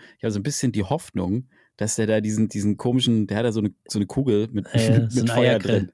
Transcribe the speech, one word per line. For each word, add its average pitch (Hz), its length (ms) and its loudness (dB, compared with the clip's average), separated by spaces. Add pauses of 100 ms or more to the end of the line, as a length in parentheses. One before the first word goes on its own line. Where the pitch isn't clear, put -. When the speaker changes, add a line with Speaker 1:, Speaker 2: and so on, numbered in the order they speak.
(180)
Speaker 1:
ich - 60 -10
hab 113 60 0
so 104 80 -2
ein 98 60 -2
bisschen 139 280 -2
die 104 120 -2
Hoffnung, 113 640 -4 (300)
dass 107 180 -4
der 113 100 0
da 107 160 2
diesen, 107 260 0
diesen 104 300 -2
komischen, 120 480 0
der 98 100 -4
hat 113 80 0
da 120 80 0
so 110 80 -2
eine, 104 140 -2 (120)
so - 120 -4
eine 101 80 0
Kugel 113 440 0
mit, 104 220 -4
Speaker 2:
Ja, 117 80 2
ja, 113 100 4
Speaker 1:
<laughs> 113 100 6
mit 113 120 0
Speaker 2:
so 123 80 0
ein 117 80 2
Speaker 1:
Feuer 123 240 4
Speaker 2:
Eiergrill. 104 280 0
Speaker 1:
drin. 92 140 -4